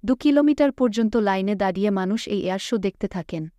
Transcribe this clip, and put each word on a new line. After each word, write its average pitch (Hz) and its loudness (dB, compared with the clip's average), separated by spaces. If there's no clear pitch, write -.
দু 226 2
কিলোমিটার 294 4
পর্যন্ত 226 0
লাইনে 196 0
দাঁড়িয়ে 190 0
মানুষ 196 -2
এই 202 -2
এয়ার 185 -4
শো - -4
দেখতে 196 -4
থাকেন। 165 -8